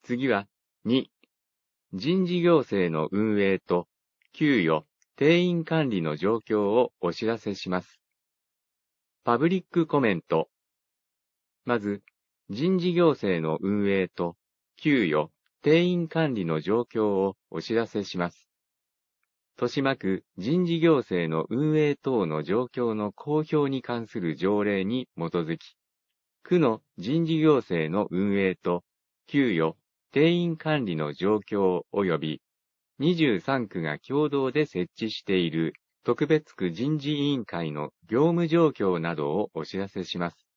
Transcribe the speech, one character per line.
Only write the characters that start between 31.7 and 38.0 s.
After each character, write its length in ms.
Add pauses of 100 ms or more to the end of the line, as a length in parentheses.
及 260
び、 240 (560)
二 160
十 240
三 300
区 120
が 200
共 280
同 220
で 160
設 300
置 160
し 120
て 140
い 140
る 220 (280)
特 240
別 260
区 200
人 260
事 140
委 160
員 160
会 260
の 220 (160)